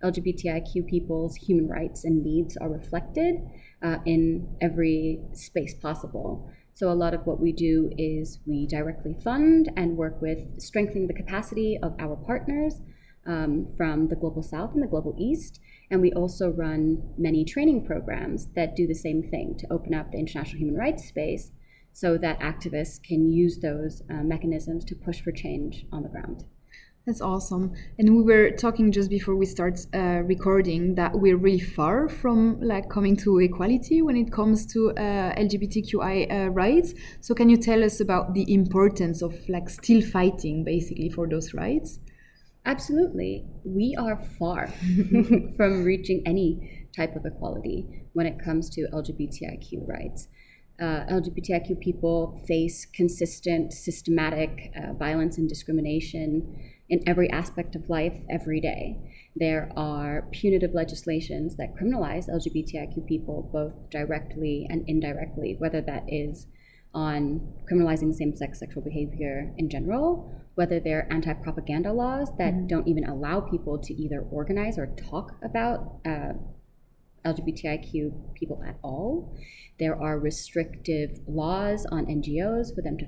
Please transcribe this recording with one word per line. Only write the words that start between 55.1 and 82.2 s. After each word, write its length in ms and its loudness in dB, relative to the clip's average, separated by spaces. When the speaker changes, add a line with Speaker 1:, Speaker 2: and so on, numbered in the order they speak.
Speaker 1:
and 100 2
discrimination 1300 -2
in 160 4
every 220 4
aspect 480 -4
of 140 -6
life 280 0
every 320 -2
day. 340 -4
There 400 0
are 540 -4
punitive 420 2
legislations 840 -4
that 200 -8
criminalize 540 -2
L 80 0
G 100 -4
B 140 -2
T 160 -6
I 80 -8
Q 160 -6
people 500 -4
both 380 -6
directly 800 -4
and 160 -2
indirectly, 720 -2
whether 240 -2
that 260 -6
is 380 -4
on 520 -2
criminalizing 440 4
same-sex 440 -4
sexual 240 -10
behavior 760 -4
in 100 0
general, 640 -2
whether 260 0
they're 320 0
anti-propaganda 800 -2
laws 360 -2
that 160 2
Speaker 2:
Mm-hmm. 140 -2
Speaker 1:
don't 200 0
even 160 2
allow 360 -2
people 380 -4
to 140 -8
either 280 -4
organize 480 -2
or 80 -4
talk 580 -8
about, 640 -2
uh, 260 -4
L 120 -2
G 100 -8
B 80 -4
T 160 -6
I 80 -2
Q 380 -6
people 320 -8
at 160 -10
all. 540 -6
There 220 -2
are 180 -2
restrictive 1120 -4
laws 640 -2
on 160 -2
N 140 -2